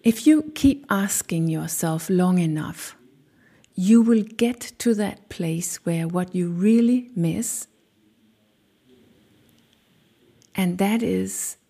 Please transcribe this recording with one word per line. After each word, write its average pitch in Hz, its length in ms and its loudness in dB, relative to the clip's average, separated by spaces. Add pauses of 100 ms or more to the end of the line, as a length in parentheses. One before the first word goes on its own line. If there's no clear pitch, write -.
If - 240 0
you 302 300 6
keep - 340 2
asking 196 600 -2
yourself 160 600 -4
long 180 300 4
enough, 156 560 -4 (800)
you 208 260 6
will 226 220 4
get - 560 -4
to 233 160 0
that - 320 -6
place 165 580 -6
where 165 220 -2
what 180 260 -4
you 175 160 -2
really 233 680 2
miss, 170 520 -4 (3000)
and 180 220 0
that 208 260 0
is 190 540 -4 (120)